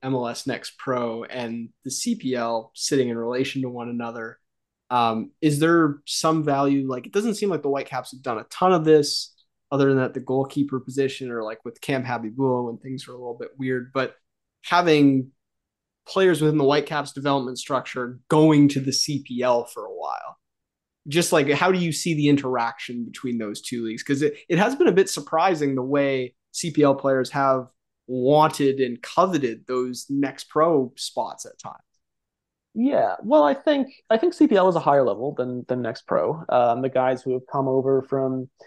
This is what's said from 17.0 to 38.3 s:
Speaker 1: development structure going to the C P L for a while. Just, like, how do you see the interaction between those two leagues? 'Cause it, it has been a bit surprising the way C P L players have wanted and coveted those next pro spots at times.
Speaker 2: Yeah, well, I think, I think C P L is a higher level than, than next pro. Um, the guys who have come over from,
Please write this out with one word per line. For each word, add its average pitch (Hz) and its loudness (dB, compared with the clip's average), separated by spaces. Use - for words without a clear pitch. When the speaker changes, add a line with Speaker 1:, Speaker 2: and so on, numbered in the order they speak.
Speaker 1:
development 135 -2
structure 127 -6
going 151 8
to 135 0
the 131 -2
C 143 -4
P 120 -6
L 120 2
for 107 -14
a 95 -12
while. 78 -10
Just, 170 0
like, 151 4
how 180 2
do 190 0
you 170 0
see 165 -2
the 147 2
interaction 127 -2
between 120 -8
those 104 -6
two 117 -6
leagues? 113 -8
'Cause 143 -2
it, 147 0
it 170 0
has 233 0
been 339 4
a 220 4
bit 190 4
surprising 160 0
the 131 -2
way 135 0
C - -8
P 151 2
L 139 6
players 135 0
have 135 2
wanted 139 2
and 123 -2
coveted 151 0
those 127 -6
next 139 -4
pro 151 2
spots - -8
at - -20
times. - -18
Speaker 2:
Yeah, 220 0
well, 294 4
I 285 4
think, 277 0
I 226 6
think 339 0
C 302 4
P 202 4
L 185 6
is 175 2
a 160 0
higher 143 4
level 120 -2
than, 123 -6
than 127 -2
next 117 -8
pro. 151 -2
Um, 120 2
the 135 -2
guys 127 0
who 131 -4
have 127 -6
come 135 -2
over 131 2
from, 131 -4